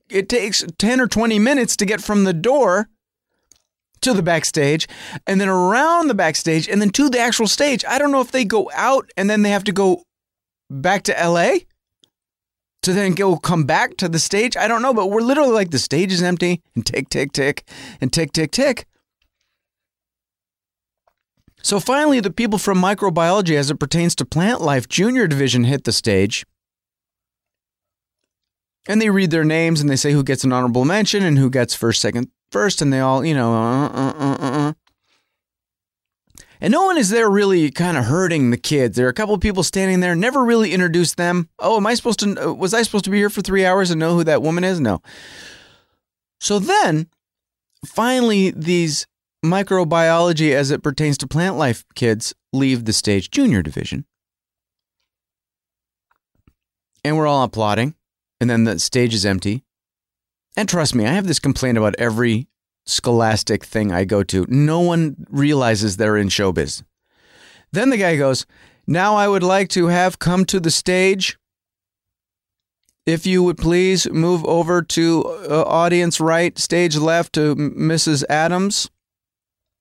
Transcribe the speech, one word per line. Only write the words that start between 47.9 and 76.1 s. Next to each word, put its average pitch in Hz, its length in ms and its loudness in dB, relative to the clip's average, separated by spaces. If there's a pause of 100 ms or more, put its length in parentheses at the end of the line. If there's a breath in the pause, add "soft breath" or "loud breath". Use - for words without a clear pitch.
these 160 560 -2 (380)
microbiology 170 1080 2
as 139 180 2
it 143 120 -2
pertains 147 360 0
to 139 80 -10
plant 170 300 -2
life 131 280 -2 (100)
kids 113 400 -2 (180)
leave 131 320 0
the 107 80 0
stage 101 380 -2
junior 180 320 2
division. - 420 -8 (3000)
And 151 120 0
we're 156 120 2
all 139 160 2
applauding. 110 500 0 (460)
And 120 100 2
then 117 140 4
the 101 160 0
stage 123 340 0
is 98 100 -2
empty. 101 380 -2 (920)
And 208 120 -2
trust 156 280 0
me, 107 100 0
I 127 60 0
have 196 160 0
this 160 100 -2
complaint 127 400 -2
about 107 180 2
every 117 520 -2 (360)
scholastic 113 800 0
thing 107 280 -2
I 90 120 0
go 101 200 0
to. 95 240 -2
No 151 320 2
one 170 500 0
realizes 120 640 0
they're 107 200 2
in 101 120 0
showbiz. 90 540 -2 (880 soft breath)
Then 233 200 0
the 240 60 2
guy 175 200 0
goes, 135 280 0 (400 soft breath)
"Now 185 300 0
I 202 140 2
would 196 160 2
like 190 260 2
to 175 160 2
have 180 320 2
come 180 280 0
to 196 120 -2
the 165 140 0
stage. 185 640 0 (1700)
If 165 200 -2
you 185 180 2
would 175 140 0
please 180 520 0
move 165 340 0
over 170 380 0
to, 165 420 0 (240)
uh, 151 200 0
audience 170 520 0